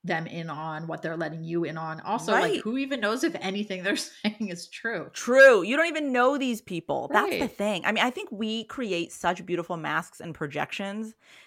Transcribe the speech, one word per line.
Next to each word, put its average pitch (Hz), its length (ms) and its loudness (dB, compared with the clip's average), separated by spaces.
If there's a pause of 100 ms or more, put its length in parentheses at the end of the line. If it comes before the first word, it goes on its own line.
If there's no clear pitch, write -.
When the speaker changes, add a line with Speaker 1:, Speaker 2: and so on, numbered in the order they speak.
Speaker 1:
them 165 220 -2
in 165 240 -10
on, 156 380 -8
what 156 160 -8
they're 165 120 -4
letting 160 280 -6
you 170 200 -2
in 160 140 -6
on. 160 240 -8
Also, - 320 -2
like, 381 100 6
Speaker 2:
Right. 392 180 0
Speaker 1:
who 233 160 -4
even 277 220 -4
knows 220 240 0
if 320 160 0
anything 196 440 -4
they're 196 120 0
<laughs> - 0 -
saying - 540 -4
is 175 180 -10
true? 208 460 -6
Speaker 2:
True. 254 480 10
You 233 160 0
don't 320 100 4
even 302 240 -2
know 254 280 4
these 247 220 0
people. 147 520 -4
That's 370 160 4
the - 120 0
Speaker 1:
Right. 262 100 -2
Speaker 2:
thing. 202 340 -2
I 196 60 2
mean, 214 120 2
I 247 60 2
think 370 220 -10
we 220 340 -4
create 185 480 -4
such 180 320 -4
beautiful 170 320 -4
masks 156 420 -6
and 165 160 -10
projections 196 760 -6 (340)